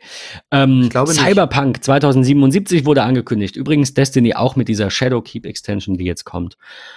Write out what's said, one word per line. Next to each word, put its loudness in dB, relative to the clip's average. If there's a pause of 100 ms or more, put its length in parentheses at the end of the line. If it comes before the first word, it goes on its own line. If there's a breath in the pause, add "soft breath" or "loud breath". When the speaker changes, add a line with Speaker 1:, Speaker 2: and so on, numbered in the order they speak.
(520 loud breath)
Speaker 1:
Ähm, 4
Speaker 2:
Ich 2
glaube 0
nicht. -2
Speaker 1:
Cyberpunk 0
zweitausendsiebenundsiebzig 2
wurde 4
angekündigt. -2
Übrigens 0
Destiny 2
auch -2
mit -2
dieser -2
Shadowkeep -4
Extension, -6
die -6
jetzt -6
kommt. -10 (420 loud breath)